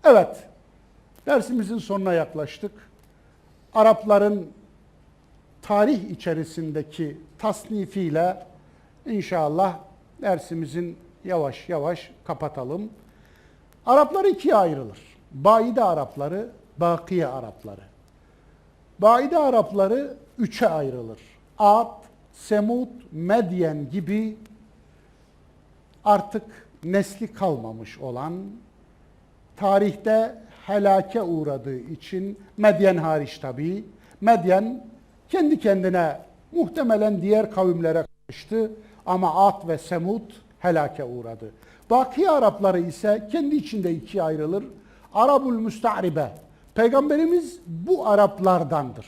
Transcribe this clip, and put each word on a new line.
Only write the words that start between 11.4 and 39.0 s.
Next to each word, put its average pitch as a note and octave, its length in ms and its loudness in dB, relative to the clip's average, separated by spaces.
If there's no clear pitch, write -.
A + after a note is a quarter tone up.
yavaş E3 420 -4
kapatalım. D3+ 680 -8
Araplar D4 380 4
ikiye F4 300 2
ayrılır. C#3+ 440 0
Baide A3 520 2
Arapları, D#3+ 640 -4
Bakiye E3+ 480 -2
Arapları. A2 540 -12
Baide B3 400 4
Arapları B3 800 0
üçe A3+ 300 -2
ayrılır. B2+ 500 -6
Ad, G#3+ 340 4
Semud, A#3+ 560 -2
Medyen E3+ 760 -2
gibi G#3 460 -4
artık G#3 400 2
nesli G3 480 -4
kalmamış A2+ 680 -6
olan, C3+ 340 -8
tarihte G#3 840 0
helake G3 560 2
uğradığı C#3+ 560 -4
için, F#3 600 -10
Medyen G3 400 4
hariç D#3 420 -2
tabii, D3+ 460 -8
Medyen G#3 640 2
kendi D#4 320 2
kendine F#3 600 0
muhtemelen G#3+ 680 0
diğer G#3+ 280 2
kavimlere E3 560 0
karıştı A3 440 -6